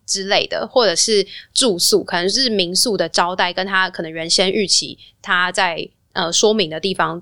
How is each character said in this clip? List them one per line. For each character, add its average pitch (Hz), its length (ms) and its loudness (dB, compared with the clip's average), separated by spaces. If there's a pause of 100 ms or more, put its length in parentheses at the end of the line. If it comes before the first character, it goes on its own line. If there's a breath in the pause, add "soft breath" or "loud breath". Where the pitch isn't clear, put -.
之 196 240 -4
类 185 180 2
的， - 240 -4
或 247 140 4
者 170 100 2
是 196 320 2 (260 loud breath)
住 214 240 2
宿， 180 240 2
可 - 140 -4
能 175 140 0
是 247 200 0
民 185 240 0
宿 208 220 2
的 170 140 -2
招 180 260 0
待 185 160 0
跟 185 160 -4
他 190 220 0
可 185 120 -8
能 165 80 -8
原 160 200 -8
先 190 200 0
预 202 160 0
期 - 320 -2 (240 loud breath)
他 180 300 0
在， 180 340 -2 (280)
呃， 170 180 -2
说 214 220 4
明 190 160 0
的 160 100 -6
地 190 140 -2
方 170 280 -2